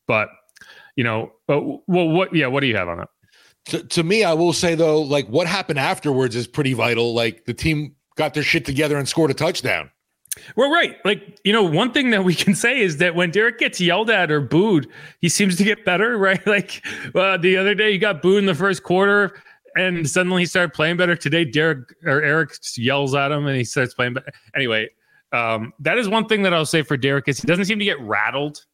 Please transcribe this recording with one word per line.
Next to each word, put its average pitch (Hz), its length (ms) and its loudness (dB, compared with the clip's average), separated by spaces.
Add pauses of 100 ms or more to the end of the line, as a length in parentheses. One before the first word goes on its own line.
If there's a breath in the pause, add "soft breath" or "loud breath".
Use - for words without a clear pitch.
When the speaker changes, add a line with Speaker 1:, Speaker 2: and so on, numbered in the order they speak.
Speaker 1:
But, 107 260 -2 (640 loud breath)
you 135 100 0
know, 113 260 -4 (160)
uh, 143 140 0 (260)
well, 175 220 2
what, 180 260 0
yeah, 143 120 2
what 131 120 -2
do 139 80 0
you 110 80 0
have 90 140 -2
on 85 80 -6
that? 92 100 -10 (600 soft breath)
Speaker 2:
To, - 160 -6
to - 200 -2
me, 202 220 2
I 170 80 2
will 170 180 2
say, 170 240 0
though, 156 260 2
like, 139 280 -2
what 165 180 0
happened 165 320 -4
afterwards 135 560 0
is 120 100 -4
pretty 135 280 -2
vital. 117 400 0
Like, 117 320 -2
the 120 80 -6
team 151 420 -4 (220)
got 156 160 -2
their 151 100 -2
shit 160 220 0
together 147 320 0
and 139 100 -4
scored 156 240 0
a - 20 -2
touchdown. 104 560 -2 (680 loud breath)
Speaker 1:
Well, 269 120 2
right. 330 360 0
Like, - 400 -4
you 196 80 4
know, 226 100 4
one 185 300 2
thing 262 160 2
that 196 160 2
we 175 100 4
can - 180 2
say 247 280 0
is 170 160 0
that 170 180 2
when 175 160 2
Derek 226 280 0
gets 285 200 -2
yelled 180 300 2
at 185 200 2
or 151 120 2
booed, 160 480 2 (320 loud breath)
he 170 80 0
seems 190 260 0
to 202 80 0
get 202 220 0
better, 208 320 0
<laughs> - 0 -
right? 190 280 0
Like, 202 380 -2 (320 loud breath)
uh, 190 220 2
the 185 180 2
other 196 180 2
day 208 200 2
he 190 40 0
got 180 240 -2
booed 190 180 4
in 196 60 2
the 185 100 2
first 185 280 -2
quarter 196 560 2 (380 loud breath)
and 170 320 -2
suddenly 185 320 0
he 175 60 0
started 175 260 0
playing 165 240 0
better. 175 180 2
Today, 165 300 0
Derek 147 480 -2 (100)
or 151 180 0
Eric 151 360 -2 (180)
yells 135 400 0
at 139 160 0
him 147 160 -2
and 135 80 -2
he 123 80 -2
starts 123 300 -2
playing 123 220 -2
better. 135 160 -10 (220 soft breath)
Anyway, 113 360 -2 (420 soft breath)
um, 113 480 -2
that 160 180 0
is 226 120 -2
one 220 160 0
thing 214 160 0
that 185 120 2
I'll 160 120 2
say 160 160 2
for 143 160 -2
Derek 139 320 0
is 135 100 -2
he - 80 -4
doesn't 175 180 2
seem 214 140 -2
to 208 60 -2
get 165 160 -2
rattled 117 720 -4